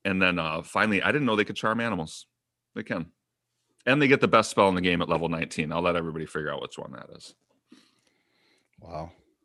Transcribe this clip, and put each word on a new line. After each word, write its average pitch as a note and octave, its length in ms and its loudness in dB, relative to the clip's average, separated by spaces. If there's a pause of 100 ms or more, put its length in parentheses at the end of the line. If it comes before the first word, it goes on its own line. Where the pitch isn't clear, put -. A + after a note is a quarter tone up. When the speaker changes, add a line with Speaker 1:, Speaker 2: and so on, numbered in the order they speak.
Speaker 1:
And F#2+ 180 0
then, F2+ 180 2
uh, D#2+ 240 -4
finally, G2 380 0
I F#2 100 2
didn't C#3 140 0
know A2 100 2
they G#2 100 2
could G#2+ 100 -10
charm A2+ 240 -2
animals. F#2+ 460 -6 (500)
They A2 80 -8
can. E2+ 280 -6 (760)
And C#3 160 4
they C#3 60 6
get C3+ 140 6
the A#2 60 4
best A2 240 4
spell G2 180 6
in F#2 60 2
the F2+ 60 0
game F2 200 2
at E2+ 80 -2
level E2 200 0
nineteen. E2 420 -4
I'll E2 100 -2
let F2 140 2
everybody D#2+ 300 -4
figure D2+ 260 -6
out C#2 100 -6
which - 160 -12
one - 160 -12
that - 220 -18
is. - 200 -20 (1400)
Speaker 2:
Wow. E2 320 -12 (340)